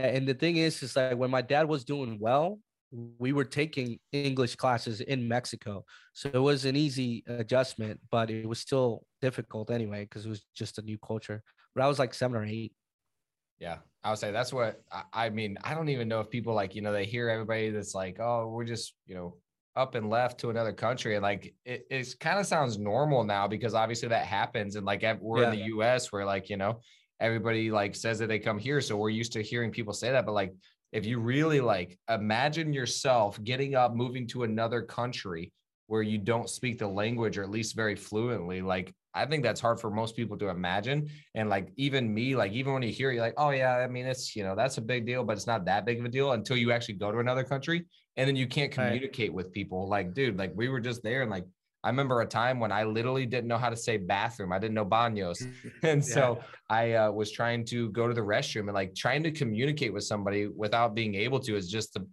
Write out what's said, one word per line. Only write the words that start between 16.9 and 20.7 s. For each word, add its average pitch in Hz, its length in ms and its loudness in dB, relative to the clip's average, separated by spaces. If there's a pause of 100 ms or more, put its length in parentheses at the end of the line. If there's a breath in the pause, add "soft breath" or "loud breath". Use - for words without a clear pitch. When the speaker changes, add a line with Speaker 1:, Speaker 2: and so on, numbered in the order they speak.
Speaker 2:
they 101 120 0
hear 120 240 -2
everybody 110 420 0
that's 101 220 -6
like, 95 260 -6
"Oh, 117 280 0
we're 113 160 -6
just, 117 320 -6 (100)
you 92 100 -14
know, 87 260 -10 (340)
up 127 200 0
and 107 140 -2
left 120 320 0
to 123 80 -4
another 113 220 0